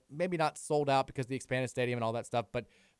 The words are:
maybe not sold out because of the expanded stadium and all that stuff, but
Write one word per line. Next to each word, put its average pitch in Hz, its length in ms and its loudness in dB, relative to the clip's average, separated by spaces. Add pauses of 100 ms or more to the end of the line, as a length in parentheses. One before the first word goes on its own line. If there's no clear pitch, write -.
(100)
maybe 175 260 -2
not 156 220 0
sold 147 320 0
out 135 160 4
because 127 200 -6
of 120 40 -10
the 131 60 0
expanded 127 340 -2
stadium 123 260 0
and 117 80 -2
all 113 80 0
that 117 140 -4
stuff, 120 260 0
but 120 140 -4 (340)